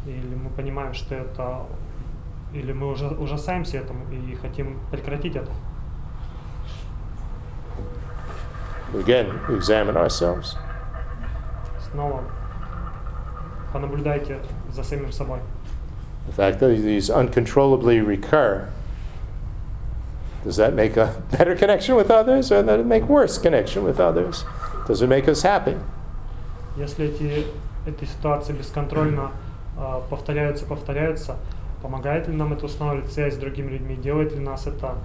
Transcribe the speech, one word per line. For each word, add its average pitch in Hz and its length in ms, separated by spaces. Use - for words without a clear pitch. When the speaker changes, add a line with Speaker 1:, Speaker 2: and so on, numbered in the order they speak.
Speaker 1:
Или 127 300
мы 131 160
понимаем, 139 440
что - 200
это, 127 460
или 135 200
мы 135 180
ужа-, 139 300
ужасаемся 147 580
этому 123 220
и 127 240
хотим 131 460
прекратить 139 460
это? 123 140
Speaker 2:
Again, 101 440
examine 101 480
ourselves. 85 600
Speaker 1:
Снова 143 320
понаблюдайте 143 680
за 131 140
самим 139 280
собой. 127 280
Speaker 2:
The - 60
fact 98 280
that 131 160
these 107 340
uncontrollably 127 880
recur, 104 680
does 90 120
that 107 180
make 110 220
a 107 180
<laughs> - 60
better 175 240
connection 202 400
with 202 140
others, 254 400
or 202 120
does 220 40
that 226 200
make 226 180
worse 285 340
connection 165 460
with 180 160
others? - 440
Does 110 160
it 127 60
make 135 200
us 151 140
happy? 196 340
Speaker 1:
Если 143 300
эти, 147 380
эти 127 180
ситуации 147 480
бесконтрольно, 143 800
а, 131 320
повторяются, 147 560
повторяются, 143 720
помогает 143 460
ли 165 80
нам 151 160
это 143 140
устанавливать 143 460
связь 143 220
с 127 40
другими 135 320
людьми, 131 260
делает 151 360
ли 143 80
нас 139 260
это 135 280